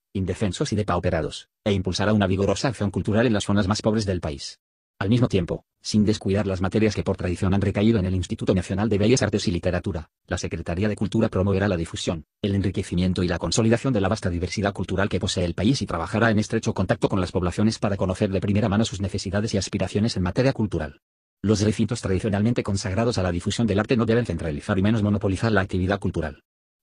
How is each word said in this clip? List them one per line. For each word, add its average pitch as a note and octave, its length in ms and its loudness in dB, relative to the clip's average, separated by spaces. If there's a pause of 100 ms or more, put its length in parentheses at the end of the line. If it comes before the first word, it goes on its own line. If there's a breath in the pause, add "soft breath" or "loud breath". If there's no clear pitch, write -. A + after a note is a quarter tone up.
(140)
indefensos F#2+ 580 -2
y A2 40 0
depauperados, F2 760 -2 (140)
e G#2 100 2
impulsará F#2+ 400 0
una G#2 140 4
vigorosa G2 400 0
acción G#2 240 -2
cultural G#2 340 2
en A#2 80 2
las G2 100 0
zonas G2+ 240 2
más G#2 140 0
pobres A2 240 2
del F#2 160 -2
país. - 380 -8 (400)
Al G2+ 100 0
mismo B2 180 4
tiempo, - 380 -2 (160)
sin G#2+ 240 2
descuidar G2 420 0
las F#2 140 -2
materias G#2 340 2
que - 80 -2
por F#2+ 140 -2
tradición F2+ 360 0
han G2+ 80 2
recaído G#2+ 380 4
en F2+ 60 0
el F#2 100 0
Instituto G2 380 0
Nacional F#2+ 340 0
de A2 120 2
Bellas A2+ 240 4
Artes G2+ 240 0
y - 40 2
Literatura, F2 580 -2 (180)
la F2+ 100 -2
Secretaría F2 500 -4
de G#2 80 -2
Cultura A2 320 0
promoverá G2 400 2
la F#2 100 0
difusión, E2+ 480 -6 (160)
el G2+ 120 0
enriquecimiento F#2 680 0
y F2+ 40 2
la F2 120 -2
consolidación A2+ 540 2
de G2+ 80 2
la F#2+ 80 2
vasta G2 200 -2
diversidad F2+ 440 -2
cultural F#2+ 360 -2
que F#2+ 100 -2
posee F#2+ 240 -2
el F2 120 -2
país G#2+ 260 0
y G2 60 -4
trabajará G#2 420 0
en G#2+ 100 2
estrecho A2+ 340 -2
contacto G2+ 360 0
con G2+ 100 0
las F2+ 120 -2
poblaciones G2 480 0
para G2 180 0
conocer F#2+ 320 0
de F#2+ 100 -2
primera G2+ 300 0
mano G#2+ 160 2
sus F#2+ 160 -6
necesidades G2+ 540 -2
y - 20 2
aspiraciones G2+ 580 -2
en F#2 80 -2
materia B2 300 0
cultural. E2 480 -4 (400)
Los G2 200 2
recintos A2 400 0
tradicionalmente G2+ 640 0
consagrados G2+ 560 -2
a - 20 2
la F2+ 100 0
difusión G#2 360 -2
del G2 120 2
arte A2+ 180 2
no G#2+ 80 2
deben A2+ 200 2
centralizar E2 540 -2
y - 20 2
menos G#2+ 220 2
monopolizar G#2 480 0
la G2 100 4
actividad F#2+ 380 0
cultural. D#2 420 -6 (420)